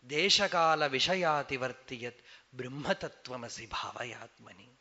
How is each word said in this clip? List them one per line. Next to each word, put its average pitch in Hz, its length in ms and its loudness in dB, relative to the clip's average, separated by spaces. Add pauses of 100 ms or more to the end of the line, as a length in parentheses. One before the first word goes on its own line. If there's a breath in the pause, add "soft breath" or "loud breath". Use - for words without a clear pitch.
ദേശകാല 160 800 4
വിഷയാതിവർത്തിയത് 135 1400 0 (300 loud breath)
ബ്രഹ്മതത്വമസി 127 1200 -6
ഭാവയാത്മനി. 117 1080 -10